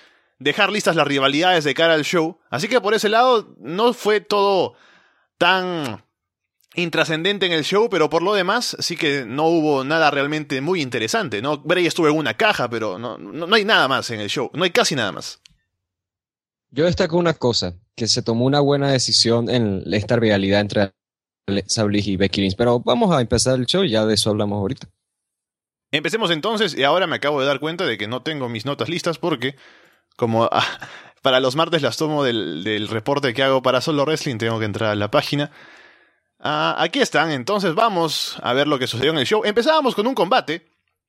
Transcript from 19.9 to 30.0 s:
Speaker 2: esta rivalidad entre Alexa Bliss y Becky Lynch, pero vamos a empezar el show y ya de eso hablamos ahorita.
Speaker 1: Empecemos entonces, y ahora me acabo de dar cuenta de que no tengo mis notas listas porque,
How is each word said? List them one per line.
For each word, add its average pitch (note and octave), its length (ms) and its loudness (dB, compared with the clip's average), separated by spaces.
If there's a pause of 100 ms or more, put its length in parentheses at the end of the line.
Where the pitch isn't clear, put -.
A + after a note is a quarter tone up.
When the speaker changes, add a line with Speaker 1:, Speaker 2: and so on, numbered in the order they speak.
Speaker 2:
esta G#2 240 0
rivalidad G2+ 460 4
entre G#2 300 -2 (540)
Alexa G2+ 380 -2
Bliss G2+ 220 0
y G2 100 -2
Becky G2 240 0
Lynch, G2 160 0
pero A#2+ 240 2
vamos G#3+ 340 2
a C#3 60 2
empezar B2 380 0
el B2 80 -2
show F#3+ 180 0
y D3+ 60 0
ya G#2+ 160 2
de A2 80 2
eso G#2 160 0
hablamos G#2 260 -2
ahorita. G#2 320 -6 (1040)
Speaker 1:
Empecemos E3 400 -2
entonces, G3 420 -2
y B2+ 80 -2
ahora E3 240 0
me D3+ 80 -4
acabo C#3 260 -2
de C3 60 0
dar C#3 140 -2
cuenta E3+ 260 -6
de A#2 100 -2
que G#2 120 -8
no B2 120 -6
tengo C#3 280 -6
mis A#2 180 -8
notas C#3 220 -6
listas E3+ 300 -4
porque, C#3 360 -4 (600)